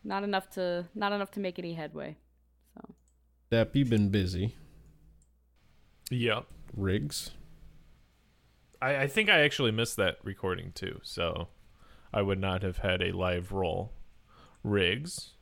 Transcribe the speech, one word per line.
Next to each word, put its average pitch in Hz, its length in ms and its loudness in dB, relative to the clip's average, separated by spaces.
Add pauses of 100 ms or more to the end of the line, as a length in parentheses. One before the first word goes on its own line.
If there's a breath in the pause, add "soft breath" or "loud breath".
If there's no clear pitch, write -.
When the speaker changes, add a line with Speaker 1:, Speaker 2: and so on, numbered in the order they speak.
Speaker 1:
not 202 200 -4
enough 190 280 -2
to, 175 420 -2
not 208 200 -2
enough 202 180 -4
to - 80 -6
make 185 180 -4
any 175 160 -6
headway. 156 440 -8 (580)
So. - 180 -18 (580)
Speaker 2:
Depp, 113 220 4
you've 139 160 4
been 107 200 6
busy. 95 440 2 (1600 soft breath)
Speaker 3:
Yep. 120 340 0 (300)
Speaker 2:
Riggs? 101 560 -2 (1500)
Speaker 3:
I, 135 220 0
I 143 40 0
think 214 220 2
I 170 120 8
actually 139 300 4
missed 110 260 0
that 95 260 2
recording, 90 500 -4
too, - 300 -8
so 85 460 -4 (600 soft breath)
I 104 120 2
would 98 160 2
not 95 240 0
have 92 160 -2
had 90 240 2
a 90 80 0
live 90 400 0
roll. 90 400 -2 (720 soft breath)
Riggs? 104 680 0 (100)